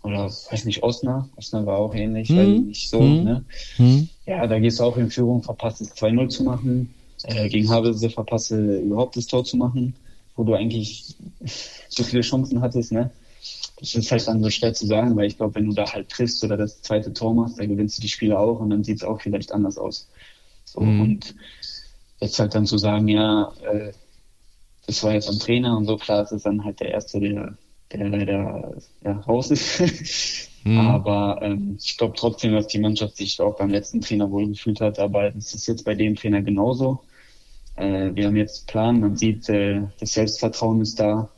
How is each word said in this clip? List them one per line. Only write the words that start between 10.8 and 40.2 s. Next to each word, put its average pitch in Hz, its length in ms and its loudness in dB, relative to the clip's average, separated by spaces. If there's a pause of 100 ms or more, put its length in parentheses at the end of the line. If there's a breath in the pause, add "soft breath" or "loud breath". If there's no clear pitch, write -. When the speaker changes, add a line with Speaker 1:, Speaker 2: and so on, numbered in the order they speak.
Speaker 1:
so - 140 -2
viele 120 180 2
Chancen 131 400 0
hattest, 120 300 0
ne? 120 200 0 (680 loud breath)
Das - 160 -10
ist 113 160 0
halt 117 160 2
dann 113 140 2
so 110 80 2
schwer 113 240 0
zu 110 140 -4
sagen, 113 300 4
weil 101 100 4
ich - 100 -4
glaub, 110 180 -2
wenn 107 120 2
du 104 60 0
da 101 180 -2
halt 95 180 -10
triffst - 340 -2
oder 104 140 0
das 104 240 -4
zweite 107 320 -2
Tor 113 220 0
machst, 117 240 2
dann 104 80 -2
gewinnst 104 300 0
du - 40 -8
die 107 80 -4
Spiele 104 300 0
auch 110 200 2
und 107 120 -2
dann 104 120 2
sieht's 107 200 -4
auch 107 180 -6
vielleicht 101 300 -6
anders 101 260 0
aus. - 300 -8 (580 soft breath)
So, - 160 -12
Speaker 2:
Mhm. 107 200 4
Speaker 1:
und 107 340 0 (840 loud breath)
jetzt - 180 -4
halt 104 160 2
dann 107 100 4
zu 107 120 0
sagen, 107 320 2
ja, 107 420 2 (180)
äh, 104 220 -4 (920)
das - 180 -4
war 107 100 2
jetzt 104 160 0
am 104 100 -2
Trainer 120 380 2
und 107 80 0
so, 107 100 0
klar, 104 280 0
es - 100 -6
ist 104 120 -8
dann 104 200 0
halt 101 160 -8
der 107 100 -4
Erste, 104 300 -6
der, 101 360 -4 (360)
der 104 160 -4
leider, 101 640 -2 (300)
ja, 101 180 -2
raus 120 300 0
ist. - 1000 -2
<laughs> - 0 - (160)
Speaker 2:
Mhm. 110 120 6
Speaker 1:
Aber, 101 640 2
ähm, 101 420 -4
ich - 140 -6
glaub 113 180 0
trotzdem, 113 380 0
dass 107 140 2
die 101 120 -2
Mannschaft 107 380 0
sich 98 240 -4
auch 104 160 2
beim 98 120 0
letzten 101 300 -2
Trainer 101 320 0
wohlgefühlt 104 480 -2
hat, 104 180 0
aber 101 340 2
das 104 220 -12
ist - 140 -8
jetzt 113 160 -4
bei 110 100 -2
dem 104 220 2
Trainer 104 260 0
genauso. 123 600 0 (720 soft breath)
Äh, 95 400 -2
wir 101 120 2
haben 107 100 2
jetzt 104 220 -2
einen - 80 -16
Plan, 117 340 2
man 104 160 2
sieht, 110 320 0
äh, 101 320 0 (180)
das 104 140 -6
Selbstvertrauen 110 680 0